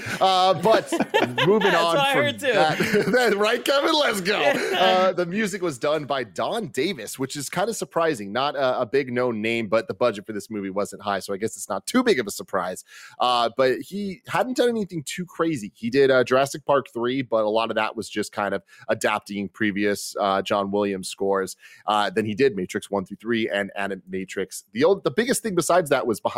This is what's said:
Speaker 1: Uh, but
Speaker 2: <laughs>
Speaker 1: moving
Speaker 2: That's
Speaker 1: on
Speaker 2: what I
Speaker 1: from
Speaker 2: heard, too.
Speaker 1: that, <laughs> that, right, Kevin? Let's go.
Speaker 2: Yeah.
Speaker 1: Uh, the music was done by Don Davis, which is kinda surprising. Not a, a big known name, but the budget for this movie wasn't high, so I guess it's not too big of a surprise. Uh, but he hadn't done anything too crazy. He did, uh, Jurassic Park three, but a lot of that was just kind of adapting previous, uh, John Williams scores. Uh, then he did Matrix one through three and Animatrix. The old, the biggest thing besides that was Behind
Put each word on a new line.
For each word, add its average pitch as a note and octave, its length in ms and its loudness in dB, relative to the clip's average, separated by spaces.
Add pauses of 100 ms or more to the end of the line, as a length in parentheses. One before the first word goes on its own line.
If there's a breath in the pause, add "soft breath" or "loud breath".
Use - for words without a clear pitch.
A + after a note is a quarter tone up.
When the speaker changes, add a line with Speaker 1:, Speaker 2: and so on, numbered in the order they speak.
(220 loud breath)
Speaker 1:
Uh, F#3+ 320 4
but G3 380 2
Speaker 2:
<laughs> G4 540 0
Speaker 1:
moving G#4 260 4
Speaker 2:
That's - 40 2
Speaker 1:
on E4+ 200 2
Speaker 2:
what - 20 2
I C#4 160 2
Speaker 1:
from C4+ 100 2
Speaker 2:
heard, C#4+ 160 -2
too. C4 140 0
Speaker 1:
that, D#3 240 2
<laughs> F#3+ 340 0
that, A3+ 260 4
right, G#3+ 280 2
Kevin? C#4+ 280 2
Let's B3 280 2
go. F#3+ 180 0
Speaker 2:
Yeah. - 400 2
Speaker 1:
Uh, F#3 320 4
the F3 140 0
music F#3+ 360 -2
was E3 160 -2
done D3 280 0
by C3+ 180 -2
Don C#3+ 440 -4
Davis, B2+ 520 -4
which C3+ 160 -6
is C#3 140 -8
kinda G#3 240 -2
surprising. D#3 580 -2
Not C3 240 0
a, B2+ 240 2
a B2+ 60 0
big C3 260 0
known A#2+ 300 0
name, A2+ 260 -2
but A2 220 0
the A2 40 -4
budget G#2 320 0
for - 60 -12
this G2+ 180 -8
movie G2+ 200 -6
wasn't F#2+ 320 -6
high, G2+ 180 -2
so G2+ 140 -6
I G2 40 -6
guess G#2+ 200 -4
it's - 100 -12
not G2+ 180 -6
too B3+ 160 0
big A3+ 160 2
of A2+ 100 -2
a G2 40 -8
surprise. F#2 540 -6 (340 loud breath)
Uh, A#2+ 380 2
but C3 240 2
he G3 440 -8
hadn't A#3 300 -2
done A#3+ 140 4
anything F#3+ 340 -4
too - 220 -8
crazy. D#3 500 -4
He A#2 140 -4
did, C#3 200 4
uh, C3 140 6
Jurassic C3+ 400 2
Park C#3 300 2
three, B2 300 -2
but A2 200 0
a G#2+ 60 0
lot A2 220 2
of G#2+ 40 -2
that A2 220 0
was G#2 120 -6
just G#2 220 -4
kind G2+ 220 -2
of G2 100 -4 (240 loud breath)
adapting G#2 600 -2
previous, G2+ 680 -2
uh, G2 260 2
John G2+ 280 0
Williams G2+ 380 -2
scores. G2 480 -2 (280 loud breath)
Uh, G#2 240 2
then G#2 160 -2
he G#2+ 100 -4
did C3+ 200 2
Matrix F#2+ 340 -6
one G2+ 140 -2
through G2 140 -14
three A2+ 320 -2
and G2 280 -2
Animatrix. F#2+ 960 -8
The B2 140 0
old, F#3+ 180 2
the D#3 80 0
biggest A#3 320 0
thing G#3+ 100 -4
besides E3+ 360 2
that B2 180 2
was G#2+ 140 0
Behind A2+ 160 -2